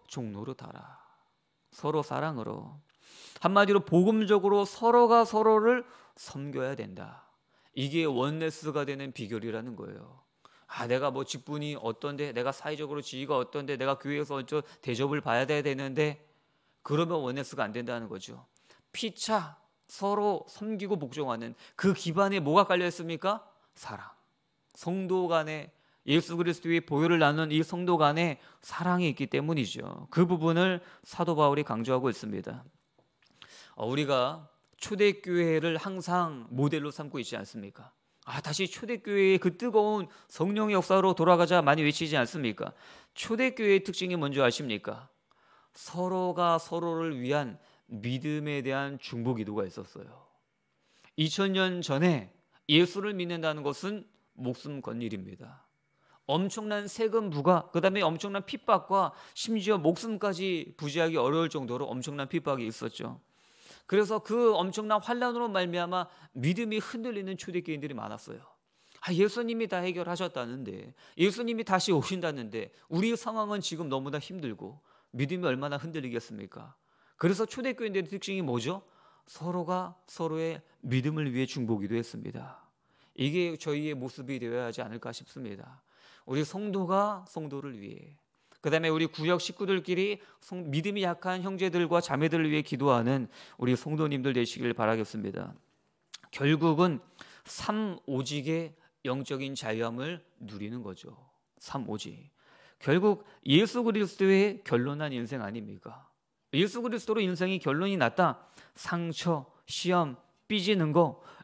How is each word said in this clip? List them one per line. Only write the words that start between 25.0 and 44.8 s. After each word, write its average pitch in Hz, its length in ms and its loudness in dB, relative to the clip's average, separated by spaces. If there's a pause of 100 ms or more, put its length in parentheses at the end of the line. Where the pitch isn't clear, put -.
간에, 156 440 0 (360)
예수 160 280 4
그리스도의 165 460 0
보혈을 165 380 4
나누는 151 320 4
이 151 120 4
성도 175 340 2
간에 156 420 4 (220)
사랑이 180 480 0
있기 135 180 -2
때문이죠. 139 800 -2
그 175 160 6
부분을 175 560 2 (220)
사도 170 320 -2
바울이 147 280 6
강조하고 123 460 0
있습니다. 110 540 -6 (1120)
어, 110 120 -4
우리가 143 640 0 (280)
초대교회를 175 1000 2
항상 175 720 -2
모델로 143 420 0
삼고 147 280 -10
있지 117 180 -8
않습니까? 101 540 -12 (340)
아, 135 160 -8
다시 160 260 -2
초대교회의 196 680 2
그 180 200 0
뜨거운 214 500 2 (200)
성령의 208 480 0
역사로 190 380 6
돌아가자 170 480 6
많이 151 220 6
외치지 151 340 2
않습니까? 120 560 -2 (400)
초대교회의 226 680 2
특징이 180 320 -4
뭔지 143 260 0
아십니까? 120 680 0 (640)